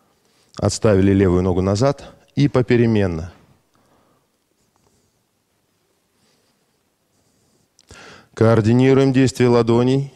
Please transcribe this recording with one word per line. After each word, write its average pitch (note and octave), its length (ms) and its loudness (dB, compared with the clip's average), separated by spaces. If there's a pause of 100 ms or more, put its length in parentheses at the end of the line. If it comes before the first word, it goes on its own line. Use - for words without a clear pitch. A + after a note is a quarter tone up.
(580)
Отставили G2 560 0
левую F2+ 280 0
ногу F#2 200 -2
назад G#2 520 -4 (220)
и C#3 120 0
попеременно. G#2+ 840 -2 (4000)
Координируем B2 800 2
действия B2+ 340 0
ладоней – A#2+ 680 0